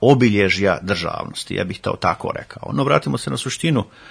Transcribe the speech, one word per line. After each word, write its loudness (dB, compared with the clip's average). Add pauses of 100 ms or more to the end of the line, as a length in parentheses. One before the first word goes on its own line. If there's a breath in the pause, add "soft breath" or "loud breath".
obilježja 4
državnosti, -6
ja -2
bih -8
to -4
tako -2
rekao. -12
No, 0
vratimo 2
se -8
na -4
suštinu -2 (260 loud breath)